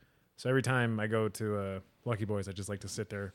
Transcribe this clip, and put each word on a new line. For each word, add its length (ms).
So 140
every 120
time 380
I 60
go 240
to, 280
uh, 220
Lucky 220
Boys, 200
I 60
just 160
like 120
to 80
sit 200
there, 260